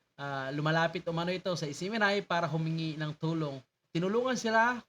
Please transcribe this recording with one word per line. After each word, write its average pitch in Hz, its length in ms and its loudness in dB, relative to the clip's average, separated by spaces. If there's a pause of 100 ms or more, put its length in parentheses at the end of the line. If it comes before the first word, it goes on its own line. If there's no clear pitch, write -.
(180)
Ah, 139 320 -4
lumalapit 160 560 2
umano 170 240 -2
ito 180 240 -2
sa 151 160 -4
Isiminay 202 560 0
para 170 240 0
humingi 160 480 -2
ng 151 240 -4
tulong. 156 400 -2 (320)
Tinulungan 220 400 2
sila, 226 560 2